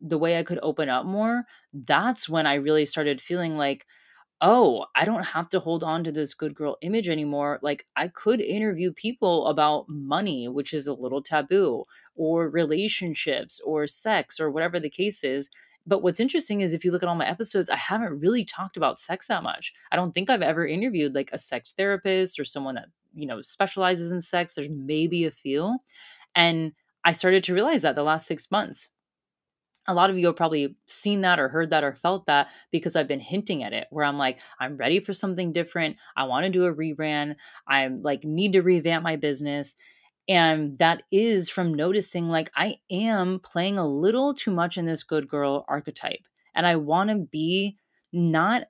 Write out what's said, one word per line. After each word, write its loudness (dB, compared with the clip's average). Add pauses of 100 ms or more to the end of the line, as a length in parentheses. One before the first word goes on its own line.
the -2
way 2
I -2
could -6
open -2
up 0
more, -2 (300)
that's 0
when 0
I 2
really 2
started -2
feeling -4
like, -4 (560)
"Oh, 6 (100)
I 4
don't 0
have -4
to 2
hold -2
on -2
to -4
this -4
good -6
girl -6
image -2
anymore. -2
Like, -4
I -2
could 0
interview -2
people 0
about 2
money, -4
which -6
is -6
a -2
little -6
taboo, 0 (300)
or 0
relationships, -2
or -2
sex, -2
or -2
whatever -2
the -4
case -4
is." -4 (380)
But 2
what's 2
interesting 0
is 0
if -4
you 2
look -2
at 0
all 0
my -2
episodes, -2
I 0
haven't -4
really 2
talked -10
about 0
sex -6
that -2
much. -8 (200)
I 0
don't 0
think -2
I've 2
ever 0
interviewed, -2
like, -4
a -8
sex -6
therapist 0
or -6
someone -8
that, -12 (260)
you -8
know, -8
specializes 0
in -2
sex. 0
There's -6
maybe 0
a -2
few. -2 (580)
And 4 (300)
I 4
started 4
to -2
realize 2
that 2
the 0
last 0
six -8
months. -4 (960)
A 0
lot 6
of -2
you 4
have 2
probably 0 (120)
seen 4
that 4
or 2
heard 0
that 2
or 0
felt 0
that 4 (240)
because 0
I've 2
been -2
hinting -4
at -8
it, -6
where 0
I'm 0
like, 0 (200)
"I'm -6
ready 2
for -4
something -2
different. -2 (200)
I 0
wanna 0
do 4
a 2
rebrand. -4 (320)
I'm, 2
like, -2
need 0
to 6
revamp 2
my -2
business." -4 (520)
And 4
that 4
is 4
from 0
noticing, 0
like, 0
I -2 (120)
am 0
playing -2
a 0
little 2
too -4
much 0
in -2
this -4
good -2
girl 0
archetype. -6 (320)
And 4
I 4
wanna 2
be -2 (340)
not, 2